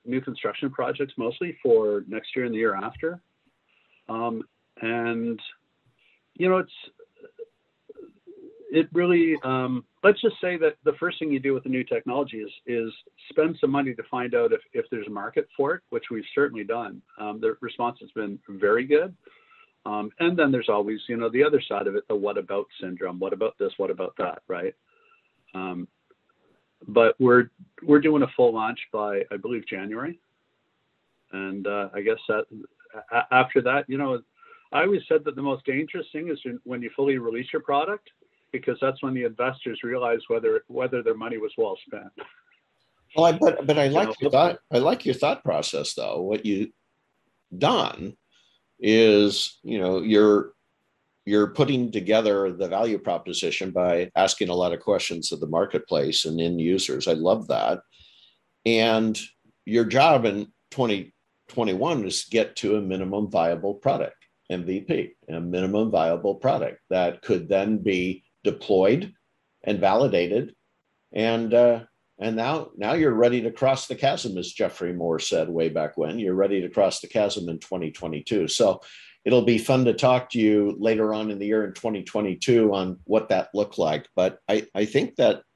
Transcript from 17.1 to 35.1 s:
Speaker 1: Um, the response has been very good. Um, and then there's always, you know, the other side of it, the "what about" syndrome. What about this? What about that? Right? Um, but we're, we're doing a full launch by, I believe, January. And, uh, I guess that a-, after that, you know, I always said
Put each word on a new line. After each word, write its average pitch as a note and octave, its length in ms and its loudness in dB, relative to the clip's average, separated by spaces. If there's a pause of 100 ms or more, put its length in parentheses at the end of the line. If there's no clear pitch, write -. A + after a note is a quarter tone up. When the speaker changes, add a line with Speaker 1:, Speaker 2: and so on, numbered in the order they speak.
Speaker 1:
Um, G#2+ 220 -10
the A2 220 -2
response C3+ 400 -6
has G2+ 100 -20
been G2+ 260 -8 (120)
very G#2 360 2
good. D3 300 2 (680)
Um, G#2 240 -6 (100)
and F3 180 2
then D3 140 4
there's B2 160 0
always, G#2 400 0
you A#2+ 80 -4
know, A#2 140 -2
the B2+ 140 2
other D3 180 4
side G2+ 260 -4
of G2 80 -2
it, G#2 140 -4
the G#2+ 60 0
"what G2+ 220 -2
about" G2 280 -4 (160)
syndrome. F2+ 380 -8
What F#2 140 -4
about A2 260 -4
this? G2 180 -2
What F#2+ 140 -2
about F2+ 260 -8
that? - 300 -6
Right? F2+ 260 -6 (800)
Um, F#2 340 -10 (1000)
but A2+ 320 6
we're, B2 320 6 (300)
we're D3 200 6
doing D3+ 220 4
a D3+ 120 2
full A#2+ 180 6
launch A2+ 260 -4 (120)
by, G#2 300 -4 (100)
I G#2 60 -6
believe, A2+ 300 -8
January. A2 520 -8 (1120)
And, F#2+ 340 -8
uh, G2+ 280 -4
I G#2 80 -6
guess A2 160 0 (100)
that A2 180 -2 (680)
a-, A#2+ 220 -2
after B2+ 280 4
that, C3+ 260 0
you C3 100 -6
know, C3 240 -4 (520)
I C#3+ 80 2
always F#3+ 260 2
said D#3 180 2